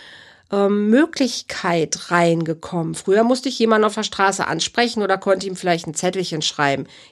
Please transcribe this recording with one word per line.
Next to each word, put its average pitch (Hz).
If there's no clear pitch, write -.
ähm, 208
Möglichkeit 233
reingekommen. 165
Früher 202
musste 254
ich 247
jemanden 220
auf 214
der 220
Straße 196
ansprechen 226
oder 190
konnte 190
ihm 185
vielleicht 175
ein 156
Zettelchen 180
schreiben. 139